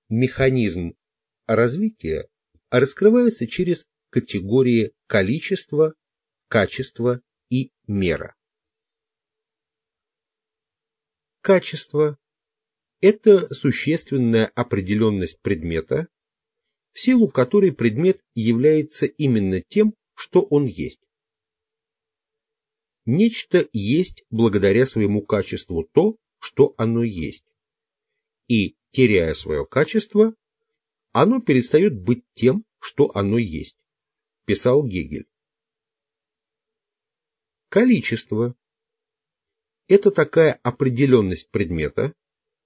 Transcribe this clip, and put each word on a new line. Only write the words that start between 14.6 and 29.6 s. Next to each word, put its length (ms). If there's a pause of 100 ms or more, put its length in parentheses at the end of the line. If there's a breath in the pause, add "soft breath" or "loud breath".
предмета, 680 (840)
в 80
силу 300
которой 420
предмет 500 (140)
является 720
именно 540
тем, 340 (180)
что 300
он 220
есть. 360 (2000)
Нечто 680
есть 560
благодаря 560
своему 360
качеству 640
то, 340 (200)
что 400
оно 260
есть. 420 (1040)
И, 280 (160)
теряя 420
своё 320